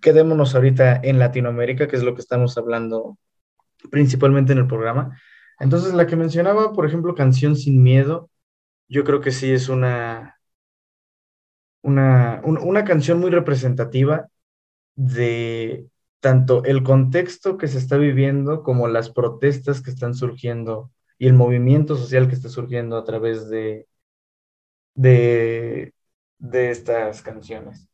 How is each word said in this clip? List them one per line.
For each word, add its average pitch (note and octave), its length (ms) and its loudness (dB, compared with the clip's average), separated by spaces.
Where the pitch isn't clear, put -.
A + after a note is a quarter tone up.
Quedémonos D#3 540 4
ahorita C3 480 4
en C3 160 2
Latinoamérica, B2 680 0
que C#3 80 -4
es B2 80 0
lo B2 120 -2
que B2 60 -16
estamos B2 360 -2
hablando A2+ 600 -6
principalmente C#3 640 2
en C3 60 2
el B2+ 80 2
programa. A#2+ 520 -4
Entonces, E3+ 340 0
la E3+ 140 2
que E3+ 80 -2
mencionaba, F3+ 580 0
por F#3 120 -2
ejemplo, E3+ 300 -4
Canción C#3 400 2
Sin C#3 280 2
Miedo, C#3 460 2
yo C3+ 160 -2
creo C#3 180 0
que C#3 100 -2
sí C3 200 -2
es C3 180 -2
una, A#2+ 720 -4
una, C3 600 2
un-, D#3+ 140 -2
una G3 280 0
canción E3+ 340 0
muy F3+ 120 -2
representativa C3+ 960 0
de A#2 920 -4
tanto B2+ 460 2
el C3+ 180 0
contexto C3+ 720 0
que D#3+ 100 -6
se C3+ 100 -4
está C3 200 -2
viviendo C#3 680 0
como B2 240 -2
las A2+ 240 -4
protestas C3 680 -4
que C3 100 -14
están A#2+ 240 -8
surgiendo A#2 760 -8
y B2+ 100 0
el B2+ 60 8
movimiento B2+ 640 4
social B2+ 320 0
que B2+ 80 -2
está A#2 140 -10
surgiendo A#2 480 -8
a A2+ 60 -8
través A2 460 -6
de, A2 380 -8
de, A#2 1000 2
de B2 320 -4
estas A#2 500 -6
canciones. A2 720 -18